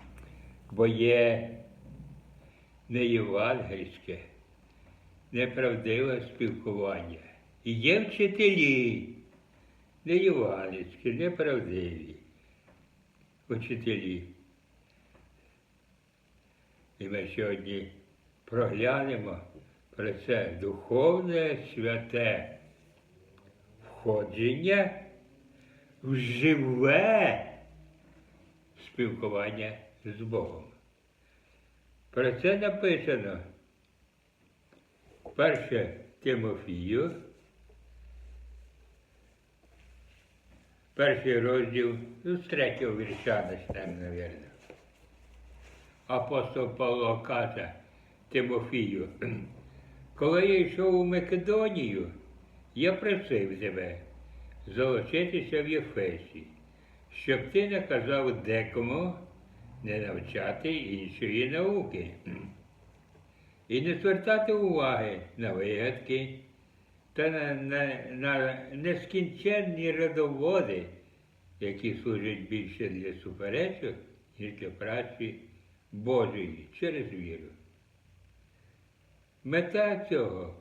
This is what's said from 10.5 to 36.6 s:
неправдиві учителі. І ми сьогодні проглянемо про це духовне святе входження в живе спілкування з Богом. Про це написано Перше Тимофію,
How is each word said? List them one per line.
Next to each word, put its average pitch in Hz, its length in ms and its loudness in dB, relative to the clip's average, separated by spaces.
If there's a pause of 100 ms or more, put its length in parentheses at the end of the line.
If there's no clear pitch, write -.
неправдиві 92 1000 -2 (1300)
учителі. 110 760 -2 (2750)
І 98 100 -8
ми 98 260 -4
сьогодні 98 560 -4 (540)
проглянемо 113 920 0 (560)
про 104 180 -4
це 95 480 -2
духовне 156 960 2 (160)
святе 113 840 -2 (1300)
входження 127 1200 2 (1000)
в 131 100 2
живе 135 1300 4 (1400)
спілкування 107 920 -2 (280)
з 104 160 -10
Богом. 92 420 -4 (1500)
Про 127 220 2
це 190 260 4
написано 147 840 0 (2000)
Перше 135 640 2 (240)
Тимофію, 110 880 0 (3750)